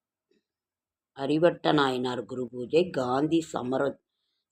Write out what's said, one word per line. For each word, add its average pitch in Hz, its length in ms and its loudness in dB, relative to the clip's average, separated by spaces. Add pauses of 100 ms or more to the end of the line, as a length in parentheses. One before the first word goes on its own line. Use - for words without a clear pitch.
(1160)
அரிவட்ட 160 560 2
நாயனார் 127 520 0
குரு 123 240 -8
பூஜை, 127 420 0
காந்தி 139 500 0
சமர-, 131 580 -4 (540)